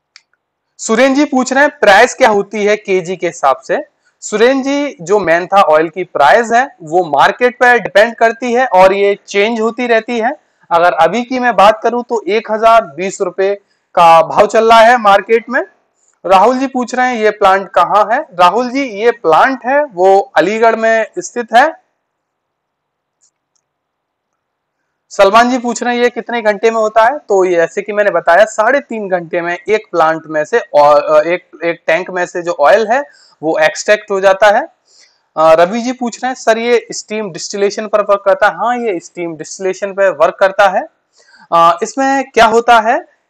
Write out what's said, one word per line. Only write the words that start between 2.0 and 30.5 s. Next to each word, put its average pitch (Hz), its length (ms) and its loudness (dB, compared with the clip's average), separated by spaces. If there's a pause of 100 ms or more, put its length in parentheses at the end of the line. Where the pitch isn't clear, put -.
क्या 254 160 0
होती 202 360 -4
है 208 120 0
केजी 185 380 -4
के 175 120 -6
हिसाब 160 300 -2
से?" 247 280 -6 (360)
सुरेंद्र 247 420 0
जी, 285 380 -6
जो 185 180 0
मेंथा 175 420 0
ऑयल 160 280 2
की 185 140 -10
प्राइस 175 480 0
है, 254 320 -2
वो 165 220 -2
मार्केट 180 500 0
पर 247 240 2
डिपेंड 208 360 0
करती 233 380 -2
है 254 140 0
और 190 260 4
ये 202 240 0 (100)
चेंज 220 320 -2
होती 233 280 -4
रहती 233 320 -2
है। - 240 -6 (280)
अगर 170 220 2
अभी 180 300 0
की 254 160 -6
मैं 247 160 -2
बात 208 280 4
करूं 233 200 -2
तो 226 240 -6
एक 214 240 -4
हजार 220 340 2
बीस 180 360 -8
रुपए 190 340 -2 (400)
का 165 260 6
भाव 156 260 0
चल 226 220 0
रहा 226 100 6
है 240 180 4
मार्केट 214 520 0
में। 262 120 -2 (640)
राहुल 190 320 4
जी 262 100 -4
पूछ 247 280 -6
रहे 254 120 -2
हैं, 233 160 -4
"ये 214 60 4
प्लांट 196 400 0
कहाँ 190 420 2
है?" 269 100 -2
राहुल 185 480 0
जी, 269 140 -6
ये 226 280 -2
प्लांट 226 540 0
है, 277 180 0
वो 190 520 0
अलीगढ़ 220 400 0
में 220 320 -2 (120)
स्थित 226 360 -10
है। 302 180 2 (3250)
सलमान 214 400 2
जी 254 80 -2
पूछ 233 260 -6
रहे 240 120 -4
हैं, 240 80 -2
"ये 240 60 2
कितने 233 320 -8
घंटे 208 300 0
में 226 60 -4
होता 220 260 0
है?" 277 160 0
तो 196 260 0
ये, 180 100 -2
जैसे 165 260 -2
कि 208 120 -10
मैंने 202 180 0
बताया, 170 340 2
साढ़े 233 340 -2
तीन 220 300 -10
घंटे 175 320 -6
में 175 160 -6 (120)
एक 214 220 -2
प्लांट 160 360 0
में 151 180 -4
से 233 140 -2